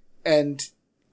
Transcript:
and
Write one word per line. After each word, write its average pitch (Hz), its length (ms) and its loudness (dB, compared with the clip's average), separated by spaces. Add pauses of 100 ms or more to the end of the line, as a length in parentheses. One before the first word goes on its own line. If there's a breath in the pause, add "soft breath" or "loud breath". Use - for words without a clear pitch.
(260)
and 147 420 0 (460)